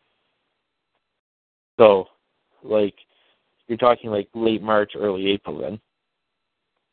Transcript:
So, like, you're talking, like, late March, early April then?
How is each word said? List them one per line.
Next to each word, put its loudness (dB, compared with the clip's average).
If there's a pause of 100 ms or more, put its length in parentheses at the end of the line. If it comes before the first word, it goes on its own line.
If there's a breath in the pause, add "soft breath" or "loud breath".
(1800)
So, 6 (560)
like, -2 (720)
you're -8
talking, 0
like, -4
late -2
March, 0
early -4
April -8
then? -10 (1120)